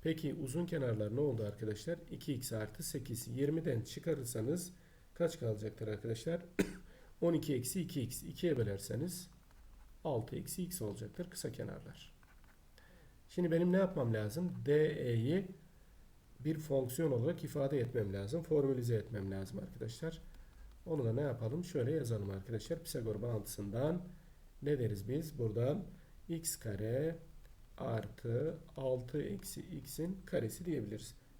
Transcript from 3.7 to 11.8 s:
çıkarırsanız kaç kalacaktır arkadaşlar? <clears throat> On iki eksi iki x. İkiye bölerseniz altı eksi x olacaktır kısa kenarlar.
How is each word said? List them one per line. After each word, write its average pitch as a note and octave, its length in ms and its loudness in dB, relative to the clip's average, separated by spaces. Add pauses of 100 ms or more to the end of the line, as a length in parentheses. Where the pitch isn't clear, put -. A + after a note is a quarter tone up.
çıkarırsanız C#3 920 -2 (400)
kaç E3 260 2
kalacaktır G#2+ 480 -2
arkadaşlar? A2+ 540 -2 (400)
<clears throat> - 400 -12
On E3+ 120 6
iki D3+ 220 4
eksi B2 260 0
iki D3 200 0
x. - 220 -2
İkiye D#3 340 2
bölerseniz A2 720 0 (760)
altı B2 320 0
eksi - 280 -4
x - 180 -4
olacaktır A2 480 -4
kısa - 220 -4
kenarlar. - 680 -8 (1080)